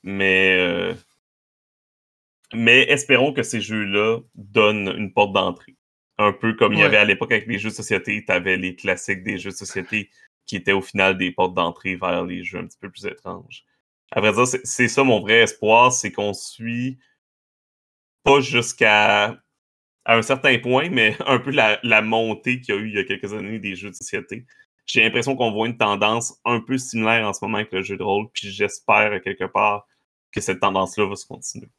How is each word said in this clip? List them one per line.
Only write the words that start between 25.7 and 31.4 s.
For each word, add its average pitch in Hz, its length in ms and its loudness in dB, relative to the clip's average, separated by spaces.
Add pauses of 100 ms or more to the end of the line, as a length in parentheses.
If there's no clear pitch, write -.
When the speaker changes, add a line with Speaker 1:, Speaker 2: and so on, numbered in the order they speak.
Speaker 1:
tendance 107 580 0 (100)
un 117 160 0
peu 131 160 -4
similaire 113 500 0
en 98 60 -4
ce - 100 -10
moment 92 140 -4
avec 107 160 -6
le 95 80 -2
jeu 95 160 -8
de 90 60 -8
rôle, 104 280 0
puis 101 200 -10
j'espère, 104 600 0
à 98 80 -6
quelque 95 260 -6
part, 104 420 -2 (440)
que - 80 -6
cette 92 200 -4
tendance-là 95 500 0
va 101 60 -8
se - 100 -18
continuer. - 420 -16 (120)